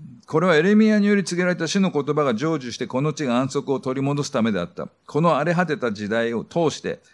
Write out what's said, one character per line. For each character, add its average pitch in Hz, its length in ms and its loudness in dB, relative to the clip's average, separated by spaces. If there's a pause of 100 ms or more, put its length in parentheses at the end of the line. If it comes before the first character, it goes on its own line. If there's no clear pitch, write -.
(280)
「こ 151 120 0
れ 175 80 2
は 175 80 4
エ 151 80 4
レ 202 120 4
ミ 214 120 6
ヤ 214 120 4
に 202 80 2
よ 208 80 4
り 196 80 2
告 170 160 -4
げ 180 40 0
ら 180 60 2
れ 180 60 0
た 170 120 -2
主 190 120 -2
の 190 120 2
言 143 120 0 (120)
葉 151 80 2
が 135 100 2
成 151 220 -2
就 127 160 -6
し - 60 -12
て、 123 100 -6
こ 127 140 -2
の 151 120 0
地 151 120 -4
が 120 140 2
安 135 100 0
息 139 240 -2
を 127 60 0
取 131 200 -4
り 135 60 -2
戻 143 180 0
す - 80 -6
た 120 100 0
め 113 100 2
で 95 80 0
あ 87 40 -2
っ 87 100 -8
た。 - 140 -10 (180)
こ 147 160 -2
の 165 140 4
荒 139 100 0
れ 170 100 0
果 180 100 0
て 151 120 -4
た 117 140 -2
時 104 160 -6
代 117 260 0
を 110 100 -4
通 170 260 0
し - 120 -6
て、 - 180 -6 (140)